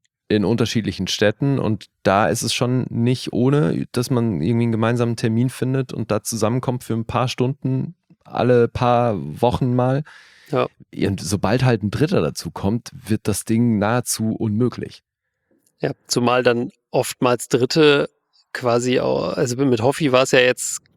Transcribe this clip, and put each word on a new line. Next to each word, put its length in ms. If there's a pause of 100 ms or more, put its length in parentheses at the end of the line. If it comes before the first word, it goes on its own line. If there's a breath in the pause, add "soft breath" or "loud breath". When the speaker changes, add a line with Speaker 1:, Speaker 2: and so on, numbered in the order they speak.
(280)
Speaker 1:
in 160
unterschiedlichen 640
Städten 500
und 280 (160)
da 260
ist 140
es 120
schon 360
nicht 420
ohne, 600
dass 180
man 320
irgendwie 220
einen 80
gemeinsamen 440
Termin 340
findet 420
und 180
da 120
zusammenkommt 640
für 100
ein 120
paar 200
Stunden, 680 (280)
alle 460
paar 500
Wochen 560
mal. 300 (460 loud breath)
Speaker 2:
Ja. 180 (260)
Speaker 1:
Und 260
sobald 440
halt 180
ein 80
Dritter 300
dazu 300
kommt, 420
wird 320
das 200
Ding 340
nahezu 560
unmöglich. 680 (800)
Speaker 2:
Ja, 120 (140)
zumal 360
dann 280 (200)
oftmals 580
Dritte 640 (420)
quasi 480
auch, 360
also 280
mit 160
Hoffi 320
war's 200
ja 80
jetzt 400 (160)